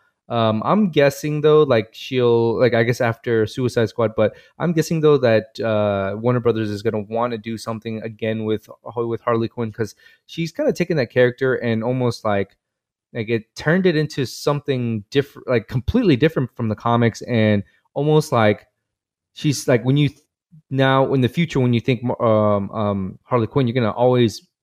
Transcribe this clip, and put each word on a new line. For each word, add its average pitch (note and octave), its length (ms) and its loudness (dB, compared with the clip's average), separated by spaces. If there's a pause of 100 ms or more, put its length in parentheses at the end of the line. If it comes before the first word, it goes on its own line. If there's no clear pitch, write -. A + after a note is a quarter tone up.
(280)
Um, A2 360 0
I'm F#3+ 260 2
guessing D3 500 2
though, D3+ 240 6
like, A#2 260 2
she'll, A#2 680 0
like, A#2 160 2
I A#2 120 2
guess A#2+ 160 -2
after A2+ 460 0
Suicide A#2+ 420 -2
Squad, A2 260 -2
but G#2+ 220 0 (240)
I'm E3 120 -2
guessing D#3+ 280 -2
though D3+ 180 4
that, A2+ 400 2
uh, G#2 580 0
Warner A#2+ 220 0
Brothers A2 320 0
is G#2 120 -6
gonna A2 180 -2
wanna A2+ 360 -4
do A2 220 -8
something A2 440 -8
again A2 420 -6
with, G#2+ 240 -4 (260)
with A#2 280 -4
Harley A2+ 260 0
Quinn, A2+ 240 -8
'cause G#2+ 240 -8 (300)
she's E3 260 -10
kinda C#4+ 200 -2
taken E3+ 260 -4
that B2 120 -2
character B2+ 460 0
and A2+ 260 -2
almost, B2 420 -4
like, G2+ 320 -2 (560)
like, A2+ 160 -8
it A#2 280 -4
turned F#3 300 0
it E3+ 100 2
into D3 280 -2
something B2 840 -4
different, - 380 -2
like, A#2+ 180 0
completely F#3 480 0
different C3+ 400 0
from A#2 140 -4
the G#2+ 80 -4
comics, A#2 460 0
and G#2+ 420 0 (280)
almost D3+ 380 0
like G#2+ 380 2 (680)
she's, - 320 -4
like, B2 160 2
when C3 140 2
you D3 140 2
th-, - 100 -18 (480)
now C3+ 460 2
in C3 80 2
the B2 60 2
future, D#3+ 300 -2
when B2 140 2
you A#2 80 2
think, A#2+ 240 -2 (160)
um, G#2+ 500 2
um, G2+ 520 -4
Harley A#2+ 240 0
Quinn, C3+ 200 0
you're A#2 60 -2
gonna A#2 180 0
always, B2 560 2 (160)